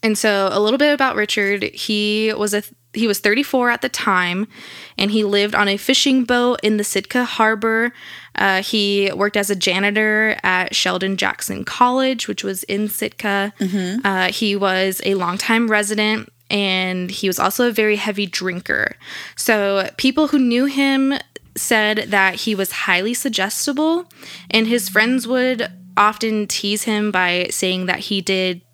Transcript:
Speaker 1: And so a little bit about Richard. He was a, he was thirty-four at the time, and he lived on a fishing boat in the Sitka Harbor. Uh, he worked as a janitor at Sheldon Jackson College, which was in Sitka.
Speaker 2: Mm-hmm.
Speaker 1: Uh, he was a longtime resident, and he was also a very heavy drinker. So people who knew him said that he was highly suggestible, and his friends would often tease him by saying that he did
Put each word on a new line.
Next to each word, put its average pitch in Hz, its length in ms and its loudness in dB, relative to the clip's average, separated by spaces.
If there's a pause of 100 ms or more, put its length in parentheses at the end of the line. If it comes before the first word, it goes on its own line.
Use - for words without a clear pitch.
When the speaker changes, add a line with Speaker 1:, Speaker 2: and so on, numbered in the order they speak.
Speaker 1:
And 214 140 2
so 196 340 2
a 190 80 0
little 214 180 2
bit 294 160 4
about 269 220 0
Richard. 202 480 0
He 214 720 -2
was 208 160 -2
a, 208 80 0 (320)
he 226 140 0
was 202 120 0
thirty-four 240 520 2
at 240 100 -2
the 254 80 -2
time, 180 580 0 (520)
and 196 100 2
he 214 140 2
lived 202 320 2
on 202 120 2
a 196 100 0
fishing 262 480 2
boat 247 360 2
in 214 160 2
the 208 60 0
Sitka 240 420 -2
Harbor. 226 680 0 (440)
Uh, 190 260 2
he 202 540 2
worked 202 200 0
as 202 140 0
a 202 60 0
janitor 208 880 0
at 185 320 0
Sheldon 185 420 0
Jackson - 480 -4
College, 254 600 0
which 202 160 -6
was 196 220 -6
in 208 220 -2
Sitka. 202 720 -4
Speaker 2:
Mm-hmm. 196 460 -2
Speaker 1:
Uh, 185 260 2
he 202 240 0
was 190 500 0
a 196 100 2
longtime 202 560 0
resident, 214 600 0 (200)
and 185 580 0
he 196 180 -4
was 185 120 -2
also 240 280 2
a 240 40 0
very 214 240 2
heavy 202 320 -4
drinker. 175 680 -4 (400)
So 196 640 2
people 269 300 2
who 294 100 2
knew 247 280 4
him 269 500 2 (420)
said 214 400 2 (120)
that 190 260 4
he 220 180 -2
was 190 180 -2
highly 196 440 0
suggestible, 285 920 -2 (440)
and 220 160 4
his 226 200 0
friends 226 400 2
would 254 440 0 (260)
often 214 480 2
tease 208 380 -4
him 214 260 0
by 180 400 0
saying 185 380 -2
that 185 120 0
he 196 220 -4
did 185 400 -2 (120)